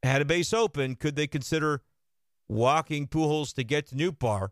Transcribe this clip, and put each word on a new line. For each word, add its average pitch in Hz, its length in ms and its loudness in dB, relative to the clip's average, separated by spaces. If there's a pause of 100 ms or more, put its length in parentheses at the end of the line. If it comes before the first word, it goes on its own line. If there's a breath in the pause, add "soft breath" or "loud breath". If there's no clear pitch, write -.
Had 135 180 2
a - 20 2
base 170 300 0
open, 143 400 0
could 147 220 -4
they 147 100 0
consider 147 560 -2 (680)
walking 143 600 0
Pujols 151 460 0
to 131 100 -2
get 143 240 -2
to 127 80 -10
Nootbaar? 120 560 -2